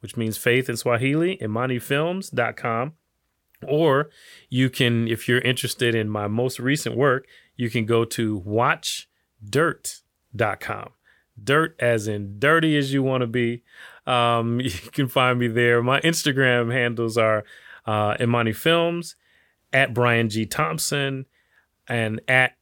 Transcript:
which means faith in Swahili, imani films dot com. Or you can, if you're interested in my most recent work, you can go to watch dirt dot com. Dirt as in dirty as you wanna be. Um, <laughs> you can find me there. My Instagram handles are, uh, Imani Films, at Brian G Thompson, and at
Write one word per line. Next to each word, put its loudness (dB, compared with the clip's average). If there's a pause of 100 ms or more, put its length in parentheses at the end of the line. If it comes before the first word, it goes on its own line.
which -12
means -2
faith 2
in -4
Swahili, 0
imani -2
films -4
dot -2
com. -4 (760)
Or 2 (400)
you 2
can, 2
if -4
you're 4
interested -2
in -2
my -4
most -2
recent -2
work, 0 (300)
you -4
can -2
go 2
to -4
watch -4 (340)
dirt -4 (320)
dot -2
com. -10 (500)
Dirt 0
as 0
in -6
dirty 4
as 0
you 2
wanna 0
be. -2 (440)
Um, 2
<laughs> -4
you -2
can -4
find 4
me 2
there. 4
My 2
Instagram 2
handles 0
are, 2 (420)
uh, 0
Imani 2
Films, 0 (580)
at 2
Brian 4
G -2
Thompson, -4 (600)
and -2
at 2